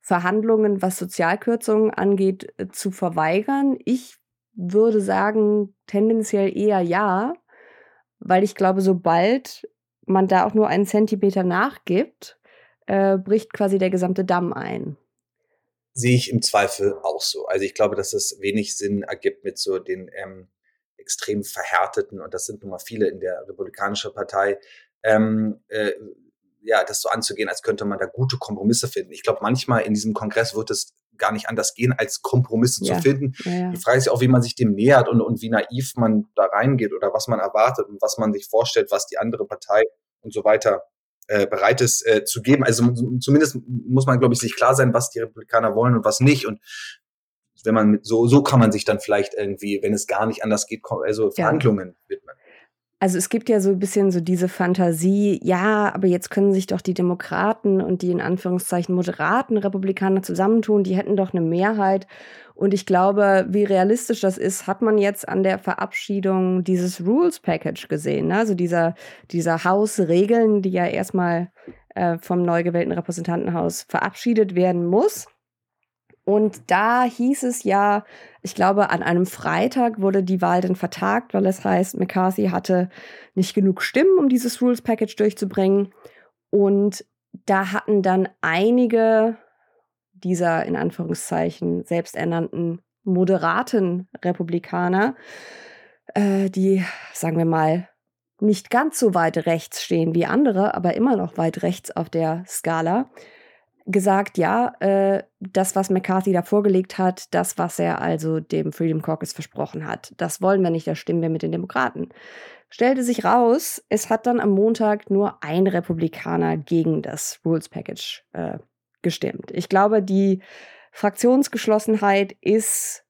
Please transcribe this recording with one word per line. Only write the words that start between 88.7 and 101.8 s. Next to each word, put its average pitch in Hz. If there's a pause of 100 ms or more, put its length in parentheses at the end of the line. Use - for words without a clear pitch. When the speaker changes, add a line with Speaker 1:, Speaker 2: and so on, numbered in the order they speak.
Speaker 1:
dieser, 175
in 175
Anführungszeichen, 170
selbsternannten 170 (240)
moderaten 185 (160)
Republikaner, 180 (1000)
äh, 196
die, 190 (300)
sagen 165
wir 165
mal, 165 (520)
nicht 208
ganz 294
so 214
weit 165
rechts 165
stehen 165
wie 170
andere, 208
aber 175
immer 247
noch 180
weit 165
rechts -